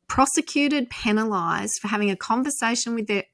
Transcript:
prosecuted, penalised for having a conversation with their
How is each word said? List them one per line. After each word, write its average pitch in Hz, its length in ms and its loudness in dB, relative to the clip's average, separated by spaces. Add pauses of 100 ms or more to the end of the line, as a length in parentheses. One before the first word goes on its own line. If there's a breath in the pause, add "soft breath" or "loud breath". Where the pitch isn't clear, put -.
prosecuted, 277 840 2
penalised 208 920 0
for 208 80 -6
having 208 220 2
a 190 60 -2
conversation 233 800 -2
with 220 120 -4
their 202 260 0